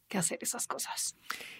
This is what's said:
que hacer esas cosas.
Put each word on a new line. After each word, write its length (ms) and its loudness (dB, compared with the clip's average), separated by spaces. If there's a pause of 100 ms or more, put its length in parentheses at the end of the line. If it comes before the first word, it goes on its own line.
que 100 2
hacer 240 4
esas 260 0
cosas. 500 -2 (420)